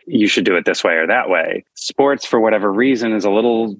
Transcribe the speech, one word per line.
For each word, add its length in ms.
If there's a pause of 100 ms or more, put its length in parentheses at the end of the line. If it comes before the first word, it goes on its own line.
'You 220
should 180
do 100
it 80
this 220
way 80
or 140
that 220
way.'" 440
Sports, 520
for 140
whatever 320
reason, 400
is 140
a 60
little 480